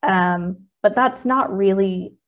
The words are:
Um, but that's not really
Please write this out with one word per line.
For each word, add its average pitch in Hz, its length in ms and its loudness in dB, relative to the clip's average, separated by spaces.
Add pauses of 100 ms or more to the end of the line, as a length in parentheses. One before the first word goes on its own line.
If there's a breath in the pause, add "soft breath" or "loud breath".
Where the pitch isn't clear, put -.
Um, 180 640 0 (140)
but 202 140 2
that's 247 300 0
not 262 260 0
really 190 600 0 (140)